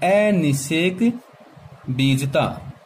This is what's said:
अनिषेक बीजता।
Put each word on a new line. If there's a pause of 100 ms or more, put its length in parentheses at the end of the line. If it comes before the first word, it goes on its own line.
अनिषेक (880)
बीजता। (420)